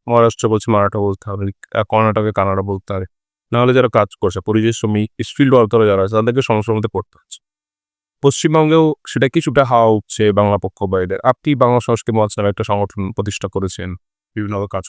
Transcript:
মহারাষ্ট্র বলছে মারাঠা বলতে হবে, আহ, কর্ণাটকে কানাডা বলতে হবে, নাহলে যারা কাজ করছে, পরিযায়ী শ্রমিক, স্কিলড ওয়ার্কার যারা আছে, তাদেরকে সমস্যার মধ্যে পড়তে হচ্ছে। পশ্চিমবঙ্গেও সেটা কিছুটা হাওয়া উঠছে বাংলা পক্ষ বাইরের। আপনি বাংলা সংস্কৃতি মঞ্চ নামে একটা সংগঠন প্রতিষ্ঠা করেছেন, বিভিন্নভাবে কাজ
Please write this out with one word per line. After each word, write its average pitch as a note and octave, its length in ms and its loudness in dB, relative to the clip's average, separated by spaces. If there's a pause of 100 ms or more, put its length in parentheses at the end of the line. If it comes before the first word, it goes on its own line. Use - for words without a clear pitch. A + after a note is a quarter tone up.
মহারাষ্ট্র A#2 420 2
বলছে A2 220 0
মারাঠা G2+ 280 0
বলতে G2+ 300 -4
হবে, G2+ 160 -8
আহ, - 440 -6
কর্ণাটকে A2 420 0
কানাডা G2 300 -2
বলতে G2 320 -8
হবে, F#2+ 120 -6 (460)
নাহলে B2 220 2
যারা B2+ 200 4
কাজ G#2 140 4 (140)
করছে, F#2+ 240 -2
পরিযায়ী A2 280 2
শ্রমিক, G#2+ 360 -2 (140)
স্কিলড C3+ 300 2
ওয়ার্কার A2+ 340 4
যারা G2 160 2
আছে, G2+ 120 -2
তাদেরকে A#2+ 260 0
সমস্যার A2 340 -2
মধ্যে G#2+ 180 -2
পড়তে - 280 -10
হচ্ছে। - 180 -20 (840)
পশ্চিমবঙ্গেও D#3 720 2 (140)
সেটা C3 220 0
কিছুটা C#3 360 0
হাওয়া A#2 200 2
উঠছে G#2+ 460 0
বাংলা G2+ 260 2
পক্ষ F#2+ 260 -8
বাইরের। F#2 360 -2
আপনি B2+ 360 -2
বাংলা B2 280 2
সংস্কৃতি A#2 340 -2
মঞ্চ G#2+ 200 0
নামে G2+ 120 0
একটা G#2 140 -4
সংগঠন G2+ 480 -4
প্রতিষ্ঠা G2+ 360 -6
করেছেন, F#2 480 -6 (400)
বিভিন্নভাবে G#2 360 -6
কাজ F#2+ 180 -6